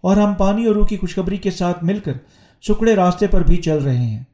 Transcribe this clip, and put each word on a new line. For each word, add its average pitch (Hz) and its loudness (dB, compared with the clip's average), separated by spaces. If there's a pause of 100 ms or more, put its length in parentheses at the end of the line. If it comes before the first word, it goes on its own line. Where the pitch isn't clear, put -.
اور 190 0
ہم 208 2
پانی 202 0
اور 214 2
روح 208 2
کی 208 0
خوشخبری 185 -6
کے 190 -6
ساتھ 175 -4
مل 196 -2
کر 160 -8 (560)
سکڑے 220 2
راستے 180 2
پر 175 4
بھی 170 6
چل 160 0
رہے 127 0
ہیں۔ 113 -6